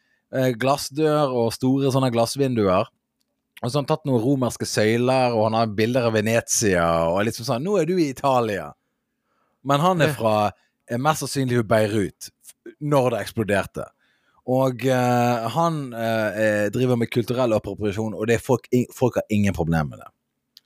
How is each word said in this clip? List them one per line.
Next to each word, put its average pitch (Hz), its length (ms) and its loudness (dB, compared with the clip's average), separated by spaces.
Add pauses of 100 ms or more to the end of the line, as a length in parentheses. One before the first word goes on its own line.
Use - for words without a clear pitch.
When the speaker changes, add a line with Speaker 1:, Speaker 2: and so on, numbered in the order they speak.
(340)
Speaker 1:
eh, 131 180 0
glassdør 147 800 0
og 117 200 0
store 135 400 0
sånne 131 200 2
glassvinduer, 117 720 2 (760)
og 120 80 -4
så 143 80 -2
har 139 40 0
han 123 40 -10
tatt 156 180 -2
noen 127 180 2
romerske 123 440 -2
søyler, 123 680 2
og 110 120 2
han 110 100 0
har 113 120 2
bilder 113 400 0
av 113 60 2
Venezia, 98 960 2
og 95 160 0
liksom 117 220 -6
sånn, 127 160 -2
"Nå 202 180 -2
er 160 60 0
du 185 100 -2
i 156 140 0
Italia." 113 640 0 (920)
Men 139 160 2
han 180 200 2
er 143 80 4
Speaker 2:
Ja. 151 40 0
Speaker 1:
fra, 107 380 0 (400)
eh, 120 60 -2
mest 147 260 0
sannsynlig 127 360 -2
fra 120 40 2
Beirut, 107 680 0 (140)
f-, - 360 -20
når 143 300 2
det 110 100 -2
eksploderte. 98 640 -4 (640)
Og, 127 400 -2
eh, 123 600 2
han, 151 440 -2
eh, 110 720 0
eh, 104 60 0
driver 123 260 0
med 117 140 -2
kulturell 120 420 0
appropriasjon, 104 640 -2
og 107 140 -4
det 117 80 2
er - 20 -2
folk, - 340 -2
i-, 123 220 2
folk 123 220 0
har - 120 -2
ingen 101 240 2
problemer 80 360 0
med 55 100 -16
det. - 80 -20 (600)